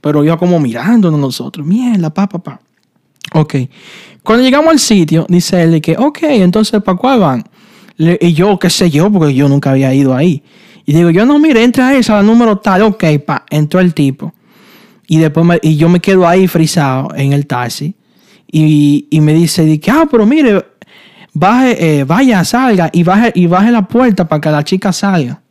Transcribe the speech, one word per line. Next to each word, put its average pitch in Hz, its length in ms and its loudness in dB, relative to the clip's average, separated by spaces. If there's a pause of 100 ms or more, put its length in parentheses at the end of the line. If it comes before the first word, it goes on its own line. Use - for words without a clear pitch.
pero 147 240 0
iba 160 140 0
como 180 220 0
mirándonos 151 600 0
nosotros, 139 460 -8
mierda, 208 420 -2
pa, 190 180 -4
pa, 180 160 -10
pa. - 180 -18 (760)
Ok, 156 200 -2 (680)
cuando 233 220 0
llegamos 285 280 2
al 302 60 2
sitio, 165 500 0
dice 175 340 0
él 165 100 2
de 160 100 0
que, 165 160 -2
ok, 294 240 -2
entonces, 214 600 0
¿pa' 185 140 -2
cuál 247 240 0
van? 131 240 -2 (540)
Le, 165 220 2
y 170 120 2
yo, 185 260 0
qué 180 120 -2
sé 175 200 0
yo, 156 200 0
porque 156 240 0
yo 139 140 2
nunca 139 240 0
había 135 200 0
ido 135 220 0
ahí. 143 280 -2 (420)
Y 143 80 -2
digo, 170 180 2
yo, 190 160 2
no, 294 120 2
mire, 285 260 2
entra 254 240 2
a 277 80 2
esa, 226 180 0
la 202 80 2
número 220 360 2
tal, 196 240 0
ok, 214 220 0 (220)
pa, 139 240 -6
entró 151 300 -2
el 180 140 0
tipo. 135 380 -4 (760)
Y 156 100 0
después 160 280 0
me, 170 160 2
y 160 140 0
yo 165 120 2
me 175 120 2
quedo 185 280 2
ahí 185 180 2
frisado 147 680 -2
en 139 160 -2
el 143 140 -2
taxi. 123 480 -8 (560)
Y, 147 600 0
y 156 100 0
me 151 140 2
dice, 165 300 0
de 156 160 0
que, 202 100 -4
ah, 311 200 2
pero 220 160 2
mire, 247 380 0 (680)
baje, 185 680 0
eh, 135 40 -2
vaya, 196 400 0
salga 220 480 0
y 170 100 0
baje, 202 320 2
y 180 120 2
baje 190 260 2
la 214 160 0
puerta 226 400 0
para 156 120 -2
que 151 100 -4
la 151 120 -2
chica 190 300 -4
salga. 170 480 -4 (100)